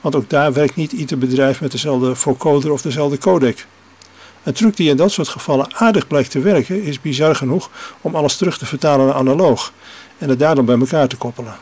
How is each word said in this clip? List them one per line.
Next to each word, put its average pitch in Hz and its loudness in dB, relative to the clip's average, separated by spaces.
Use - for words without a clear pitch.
want 151 -4
ook 135 -2
daar 147 2
werkt 139 0
niet 156 -4
ieder 156 -6
bedrijf 127 0
met 139 -6
dezelfde 127 -2
vocoder 147 0
of 139 -4
dezelfde 143 -4
codec. 143 0
Een 143 -4
truc 214 2
die 160 2
in 143 4
dat 185 4
soort 165 -4
gevallen 139 -2
aardig 214 2
blijkt 139 0
te 143 -4
werken, 185 0
is 147 -6
bizar 151 0
genoeg 143 -2
om 165 -6
alles 147 0
terug 180 -2
te - -10
vertalen 139 2
naar 135 2
analoog 139 2
en 151 -6
het 131 2
daar 151 4
dan 135 4
bij 120 2
elkaar 131 2
te 127 -6
koppelen. 120 -10